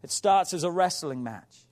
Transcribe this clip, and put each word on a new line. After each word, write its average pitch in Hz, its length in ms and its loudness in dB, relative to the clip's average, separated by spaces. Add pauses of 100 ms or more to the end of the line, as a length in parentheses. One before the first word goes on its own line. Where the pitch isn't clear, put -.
It - 80 -12
starts 196 420 2
as 160 100 -4
a 175 60 0
wrestling 170 540 -2
match. - 480 -14